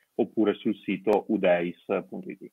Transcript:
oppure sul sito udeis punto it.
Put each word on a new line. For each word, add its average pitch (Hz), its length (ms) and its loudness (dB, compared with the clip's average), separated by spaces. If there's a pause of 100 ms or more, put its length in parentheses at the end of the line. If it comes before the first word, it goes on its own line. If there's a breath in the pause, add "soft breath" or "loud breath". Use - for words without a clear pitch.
(160)
oppure 104 380 2
sul 104 240 -2
sito 98 500 0
udeis 87 560 0 (240)
punto 95 220 -12
it. - 220 -16